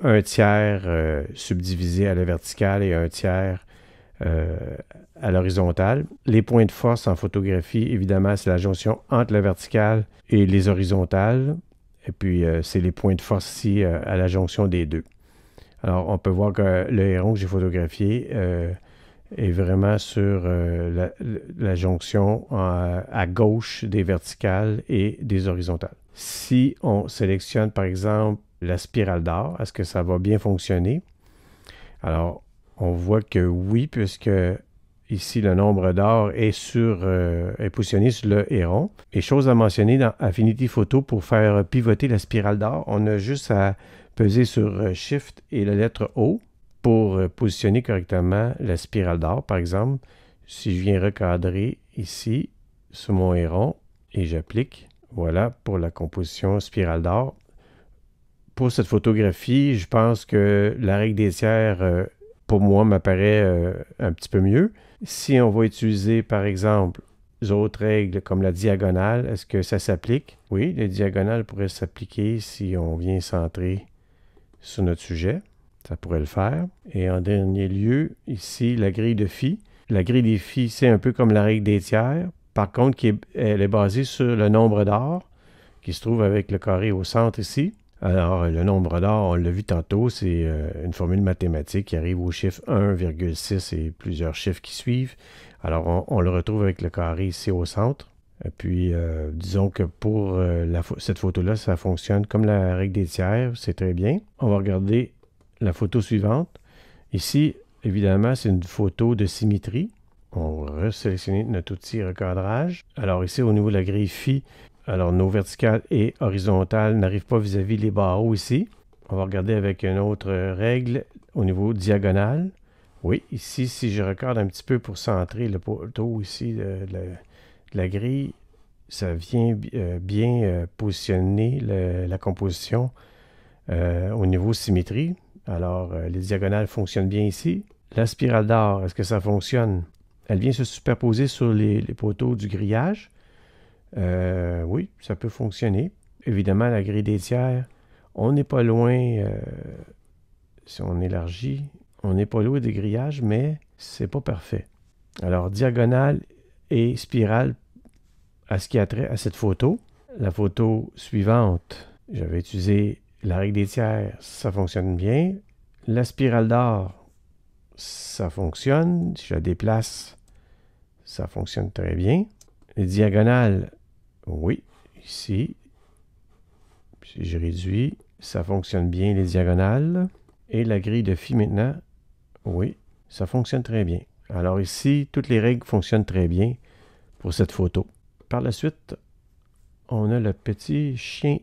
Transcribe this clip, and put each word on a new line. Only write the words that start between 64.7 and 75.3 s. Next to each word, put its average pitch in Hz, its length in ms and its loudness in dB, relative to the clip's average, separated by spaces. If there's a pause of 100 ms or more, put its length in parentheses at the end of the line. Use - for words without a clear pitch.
Si - 360 0
on 117 100 6
va 110 140 2
utiliser, 110 600 0
par 101 200 -2
exemple, 101 580 0 (400)
les 104 100 -2
autres 104 280 0
règles 104 420 0
comme 95 200 -2
la 95 100 2
diagonale, 98 760 0
est-ce - 180 -6
que 98 160 -2
ça 95 180 -2
s'applique ? - 580 -4 (120)
Oui, 120 240 -2
les 113 160 -2
diagonales 101 560 -2
pourraient 98 240 -6
s'appliquer 107 720 -6
si 95 340 -6
on 82 220 -2
vient 92 240 -2
centrer 90 640 -4 (760)
sur - 220 -4
notre 87 180 0
sujet. 92 400 -4 (460)